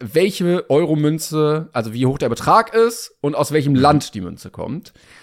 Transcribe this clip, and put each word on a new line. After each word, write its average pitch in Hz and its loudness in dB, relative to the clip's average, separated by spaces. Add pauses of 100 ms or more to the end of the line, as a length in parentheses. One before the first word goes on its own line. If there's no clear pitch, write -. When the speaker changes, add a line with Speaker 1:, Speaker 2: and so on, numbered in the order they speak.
Speaker 1:
welche 175 0
Euromünze, 151 0
also 113 -4
wie 127 0
hoch 135 0
der 117 -2
Betrag 220 2
ist 226 0
und 147 -4
aus 139 -2
welchem 143 0
Speaker 2:
Mhm. 127 4
Speaker 1:
Land 143 4
die 104 -8
Münze - -14
kommt. 120 -12 (280)